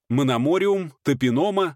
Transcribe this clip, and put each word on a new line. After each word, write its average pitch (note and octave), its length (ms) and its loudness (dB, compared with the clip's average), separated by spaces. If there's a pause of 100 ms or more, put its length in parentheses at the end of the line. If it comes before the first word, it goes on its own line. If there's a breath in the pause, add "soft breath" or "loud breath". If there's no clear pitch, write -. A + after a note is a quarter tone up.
Monomorium, D3+ 840 0 (120)
Topinoma D3 720 0